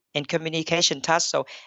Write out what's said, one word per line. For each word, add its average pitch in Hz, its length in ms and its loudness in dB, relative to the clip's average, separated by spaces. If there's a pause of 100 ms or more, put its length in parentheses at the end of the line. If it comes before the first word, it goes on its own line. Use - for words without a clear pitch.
(140)
and 143 140 -2
communication 160 720 0
tasks. 165 300 2
So 139 160 0 (200)